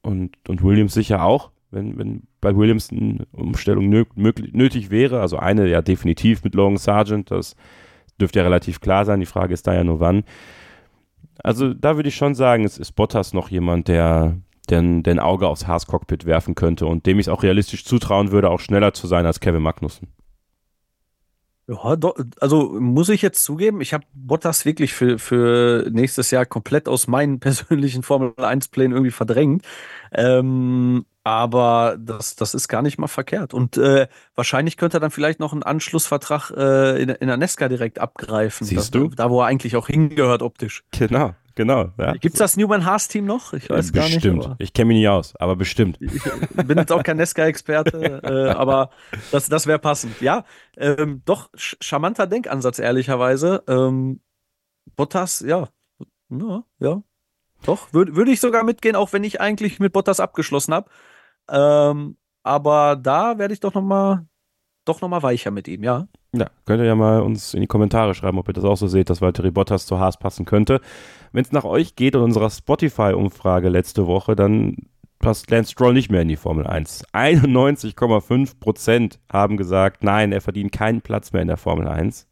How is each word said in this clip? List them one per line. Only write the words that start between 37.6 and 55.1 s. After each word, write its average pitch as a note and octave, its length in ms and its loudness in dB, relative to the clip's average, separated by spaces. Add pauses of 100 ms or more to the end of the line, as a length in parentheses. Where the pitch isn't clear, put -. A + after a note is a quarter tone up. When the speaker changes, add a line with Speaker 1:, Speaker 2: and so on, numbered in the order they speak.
Speaker 2:
direkt A#2 280 -6
abgreifen. A2 680 -4
Speaker 1:
Siehst G2+ 280 -4
Speaker 2:
Da, B2 40 4
Speaker 1:
du? D3+ 100 2
Speaker 2:
da, A#2+ 220 -2
wo B2 100 2
er A#2+ 60 4
eigentlich B2+ 300 -2
auch A#2 100 -2
hingehört C#3+ 560 2
optisch. - 480 -8
Speaker 1:
Genau, A#2 440 0 (200)
genau. A2+ 420 0
Ja. - 160 -2
Speaker 2:
Gibt's - 260 -2
das G3 200 0
Newman G3+ 260 0
Haas G3 240 -2
Team G#3 160 -4
noch? G#3+ 300 -6
Ich - 160 -10
weiß F2+ 180 0
Speaker 1:
Äh, D#2 60 -6
Speaker 2:
gar D3+ 100 2
nicht, D#3+ 120 0
Speaker 1:
bestimmt. F2+ 280 0
Speaker 2:
aber B2 140 -10
Speaker 1:
Ich - 160 -10
kenn A#2 120 4
mich A2+ 120 6
nicht G#2+ 100 4
aus, F#2+ 280 0
aber F2+ 200 0
bestimmt. F#2 420 -2
Speaker 2:
Ich - 140 -8 (540)
bin D3+ 100 0
jetzt E3 160 0
auch F3 100 2
kein D#3+ 140 -2
nesca D#3+ 300 0
Experte, D#3 760 -2
<laughs> - 0 -
äh, C3+ 280 0
aber C3 400 0 (420)
das, C#3+ 160 -2
das D3+ 180 0
wär D3+ 120 2
passend. C#3+ 420 -4
Ja, D#3 240 0 (320)
ähm, C#3+ 480 -2
doch - 300 -2
sch-, - 260 -12
charmanter F3+ 460 -2
Denkansatz, C3+ 520 -4
ehrlicherweise. C3 880 0
Ähm, C3 540 0 (760)
Bottas, F3 460 -4